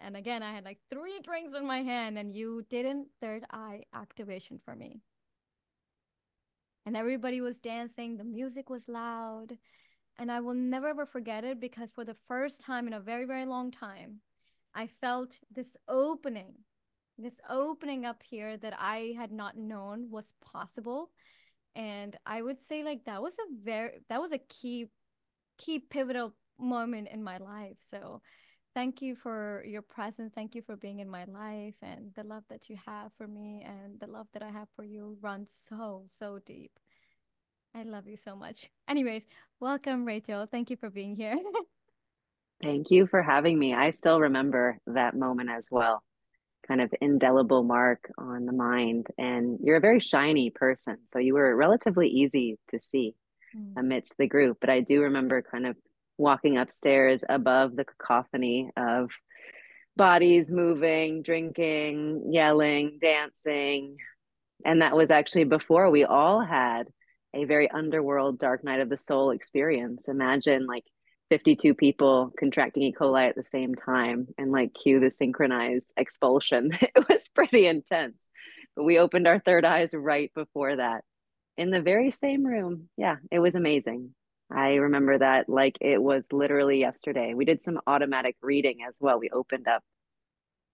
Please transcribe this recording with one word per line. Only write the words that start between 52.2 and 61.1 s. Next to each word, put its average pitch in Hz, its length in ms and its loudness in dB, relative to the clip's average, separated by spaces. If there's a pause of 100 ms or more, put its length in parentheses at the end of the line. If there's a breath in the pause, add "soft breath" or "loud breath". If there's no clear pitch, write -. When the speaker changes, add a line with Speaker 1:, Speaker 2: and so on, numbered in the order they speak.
Speaker 2:
to 117 80 -6
see 117 360 -4 (400 loud breath)
Speaker 1:
Mm. 107 220 -16
Speaker 2:
amidst 131 400 -4
the 139 120 0
group. 135 320 2
But 127 100 2
I 131 100 4
do 143 220 4
remember 131 400 0
kind 123 240 -8
of 123 100 -8 (400)
walking 143 400 2
upstairs 131 720 4
above 131 460 4
the 120 100 -4
cacophony 127 920 -2
of 123 340 0 (840 loud breath)
bodies 175 540 6
moving, 160 720 2